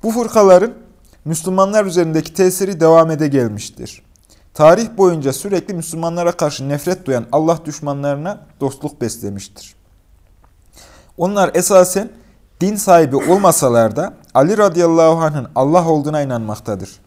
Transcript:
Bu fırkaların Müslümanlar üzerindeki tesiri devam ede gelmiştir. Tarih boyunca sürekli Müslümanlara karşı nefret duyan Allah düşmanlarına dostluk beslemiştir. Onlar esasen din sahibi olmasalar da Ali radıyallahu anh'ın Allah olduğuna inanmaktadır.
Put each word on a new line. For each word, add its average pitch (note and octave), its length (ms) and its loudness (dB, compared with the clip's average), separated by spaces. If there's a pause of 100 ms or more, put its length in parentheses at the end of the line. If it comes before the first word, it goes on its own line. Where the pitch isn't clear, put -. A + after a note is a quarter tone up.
Bu A3+ 80 -2
fırkaların A3 600 4 (520)
Müslümanlar F#3+ 600 0
üzerindeki E3 480 -2
tesiri F#3 460 -2
devam D#3+ 320 4
ede D#3 160 -2
gelmiştir. A#2 760 -6 (500)
Tarih F#3+ 440 4
boyunca D#3+ 360 0
sürekli G3 400 -6
Müslümanlara E3 580 -4
karşı D3 380 -6
nefret F3+ 360 -6
duyan B2 260 -4
Allah D#3+ 340 0
düşmanlarına C#3+ 760 -8 (200)
dostluk C#3 420 -8
beslemiştir. - 760 -12 (1400)
Onlar F#3+ 360 0
esasen F#3+ 560 2 (520)
din G3+ 140 -2
sahibi E3 400 2
olmasalar C#3 800 2
da D#3+ 180 -6 (200)
Ali G3 240 2
radıyallahu E3 640 2
anh'ın D3+ 340 -4
Allah D#3 320 2
olduğuna D3+ 340 -2
inanmaktadır. G#2+ 680 -8 (180)